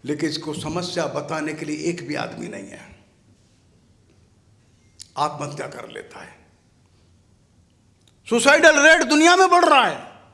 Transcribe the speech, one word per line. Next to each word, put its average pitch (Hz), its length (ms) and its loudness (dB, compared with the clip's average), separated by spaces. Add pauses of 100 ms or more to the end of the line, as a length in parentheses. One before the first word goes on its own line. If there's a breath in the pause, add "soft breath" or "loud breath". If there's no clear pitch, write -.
लेकिन 147 260 -4
इसको - 240 -10
समस्या 170 520 -6
बताने 151 480 -8
के 156 120 -12
लिए 156 240 -6
एक 170 180 -10
भी 147 60 -8
आदमी 113 340 -8
नहीं 98 200 -16
है, - 280 -20 (2250)
आत्महत्या 143 480 -8
कर - 220 -16
लेता - 320 -18
है। - 220 -20 (1900)
सुसाइडल 285 520 6
रेट 320 200 6
दुनिया 311 340 4
में 370 140 4
बढ़ 349 140 4
रहा 285 200 4
है 156 120 -2 (380)